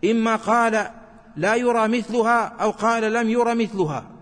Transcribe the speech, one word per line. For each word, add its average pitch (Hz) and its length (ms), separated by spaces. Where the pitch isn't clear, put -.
إما 226 300
قال 220 560
لا 190 200
يرى 233 320
مثلها 226 580
أو 196 260
قال 220 420
لم 233 160
ير 233 260
مثلها 185 540